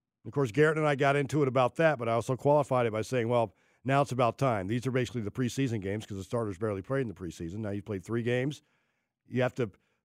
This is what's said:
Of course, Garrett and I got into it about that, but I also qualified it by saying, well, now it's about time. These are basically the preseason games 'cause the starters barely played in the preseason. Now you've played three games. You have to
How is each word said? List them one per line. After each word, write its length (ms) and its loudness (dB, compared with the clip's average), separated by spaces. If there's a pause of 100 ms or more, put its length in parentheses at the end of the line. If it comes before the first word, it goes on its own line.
(260)
Of 60 -10
course, 180 0
Garrett 280 4
and 100 2
I 60 2
got 200 4
into 280 0
it 60 2
about 280 2
that, 220 4
but 100 -4
I 40 2
also 240 0
qualified 500 2
it 60 -2
by 100 -2
saying, 260 -2
well, 260 0 (320)
now 140 2
it's 120 -2
about 260 2
time. 280 0
These 200 -4
are 40 0
basically 300 -2
the 100 -6
preseason 520 -2
games 240 -4
'cause 100 -10
the 80 -8
starters 320 -4
barely 240 -2
played 220 -4
in 60 -6
the 60 -10
preseason. 420 -8
Now 120 -6
you've 160 -6
played 180 -6
three 200 -4
games. 400 -2 (640)
You 140 0
have 140 0
to 140 -2 (340)